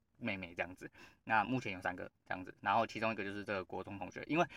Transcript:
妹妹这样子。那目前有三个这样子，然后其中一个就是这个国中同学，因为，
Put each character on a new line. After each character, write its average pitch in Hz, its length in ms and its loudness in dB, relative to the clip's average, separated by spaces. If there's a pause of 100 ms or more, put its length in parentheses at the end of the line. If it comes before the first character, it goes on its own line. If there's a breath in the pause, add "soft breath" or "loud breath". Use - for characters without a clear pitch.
(160)
妹 110 200 -2
妹 87 180 -10
这 90 80 0
样 87 140 -6
子。 - 120 -12 (360 loud breath)
那 110 180 6
目 120 180 2
前 107 120 -4
有 90 80 -6
三 90 140 0
个 95 140 -8 (160)
这 - 100 -4
样 92 100 -4
子， - 160 -12
然 101 120 4
后 110 140 6
其 110 140 -6
中 110 100 2
一 110 60 0
个 104 80 -4
就 98 80 -4
是 101 100 -6
这 104 100 -4
个 95 120 0
国 92 180 -6
中 101 160 -8
同 92 120 -8
学， - 180 -8
因 151 100 2
为， 170 80 6 (100)